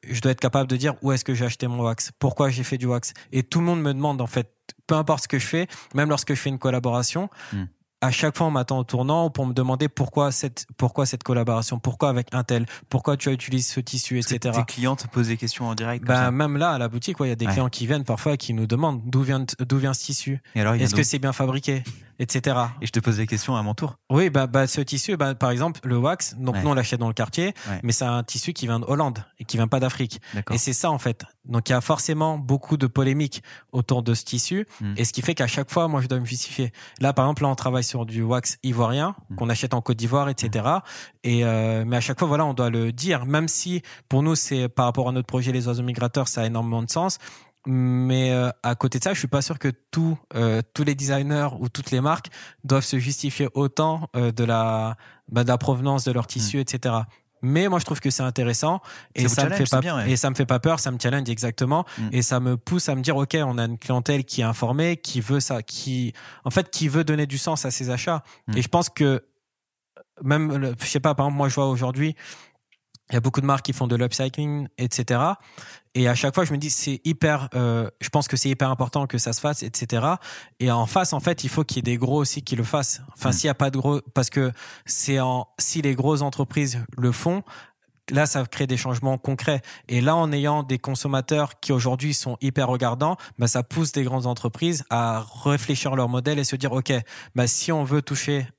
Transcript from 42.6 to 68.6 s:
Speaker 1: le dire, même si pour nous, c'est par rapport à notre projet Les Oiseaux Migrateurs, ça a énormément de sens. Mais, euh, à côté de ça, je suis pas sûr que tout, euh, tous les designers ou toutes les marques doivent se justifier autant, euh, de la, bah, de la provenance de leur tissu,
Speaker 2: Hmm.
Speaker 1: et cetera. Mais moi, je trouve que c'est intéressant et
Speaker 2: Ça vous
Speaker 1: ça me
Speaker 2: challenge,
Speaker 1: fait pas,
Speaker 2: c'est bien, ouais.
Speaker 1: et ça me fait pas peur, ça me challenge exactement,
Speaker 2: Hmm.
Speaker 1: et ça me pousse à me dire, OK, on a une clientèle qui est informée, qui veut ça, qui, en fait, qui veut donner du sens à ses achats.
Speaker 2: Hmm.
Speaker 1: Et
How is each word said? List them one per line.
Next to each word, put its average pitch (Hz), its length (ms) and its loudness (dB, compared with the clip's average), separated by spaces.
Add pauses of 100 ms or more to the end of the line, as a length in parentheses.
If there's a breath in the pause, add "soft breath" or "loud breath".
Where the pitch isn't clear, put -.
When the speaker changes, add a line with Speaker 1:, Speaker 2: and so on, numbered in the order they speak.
Speaker 1:
le 113 220 0
dire, 127 340 -2
même 151 200 2
si 180 360 -2 (260 loud breath)
pour 135 140 4
nous, 160 120 4
c'est 131 340 0
par 123 180 2
rapport 123 220 0
à 123 40 -2
notre 127 140 -2
projet 127 260 0
Les 123 160 0
Oiseaux 120 160 0
Migrateurs, 120 440 0
ça - 140 -4
a 110 40 0
énormément 113 360 0
de 117 80 -4
sens. 180 280 0 (500 loud breath)
Mais, 127 640 2
euh, 123 180 2 (120)
à 120 140 0
côté 127 220 0
de - 60 -4
ça, - 80 2
je 196 60 -2
suis - 100 -4
pas 139 140 2
sûr 156 160 -4
que 143 100 0 (220)
tout, 165 280 0 (160)
euh, 113 280 2 (120)
tous 151 100 0
les 147 100 2
designers 139 540 0 (100)
ou 123 100 -2
toutes - 220 -8
les 127 100 2
marques 151 280 0 (360 loud breath)
doivent 135 200 4
se 135 140 0
justifier 135 560 -2
autant, 156 600 0
euh, 120 160 2
de 117 140 0
la, 113 520 0 (340 loud breath)
bah, 120 120 2
de 120 60 2
la 123 100 4
provenance 131 460 0
de 131 80 0
leur 117 140 0
tissu, 113 320 -2
Speaker 2:
Hmm. - 20 2
Speaker 1:
et 135 80 0
cetera. 117 380 0 (360 soft breath)
Mais 156 260 4
moi, 180 120 2
je - 40 -4
trouve - 160 -4
que - 80 0
c'est 131 140 -2
intéressant 127 580 0 (340 loud breath)
et 127 80 0
Speaker 2:
Ça 123 60 4
vous 117 60 2
Speaker 1:
ça 139 80 4
me 139 80 4
Speaker 2:
challenge, 196 80 -2
Speaker 1:
fait 135 120 4
pas, 131 60 4
Speaker 2:
c'est 131 60 4
bien, 135 140 -2
ouais. 113 140 0
Speaker 1:
et 127 60 4
ça 135 140 2
me 131 40 -2
fait 131 120 0
pas 131 120 2
peur, 160 220 2
ça 139 100 -4
me 123 80 -4
challenge 123 300 0
exactement, 123 560 0 (140 loud breath)
Speaker 2:
Hmm. - 140 -2
Speaker 1:
et 123 100 2
ça 123 180 2
me 127 160 2
pousse 175 320 -2
à 147 60 0
me 131 80 -2
dire, 139 140 2
OK, 139 280 0
on 123 140 -2
a 117 80 0
une 117 120 -4
clientèle 131 460 0
qui - 160 -4
est 120 40 4
informée, 131 520 0
qui - 240 -6
veut 127 200 0
ça, 123 220 -2
qui, 123 500 -4 (320 loud breath)
en 135 60 -2
fait, 185 200 2
qui 156 180 0
veut 156 160 2
donner 151 220 0
du 139 100 -6
sens 151 300 -2
à 131 60 -4
ses 127 180 -4
achats. 143 320 -2 (260 loud breath)
Speaker 2:
Hmm. 107 80 0
Speaker 1:
Et 127 60 2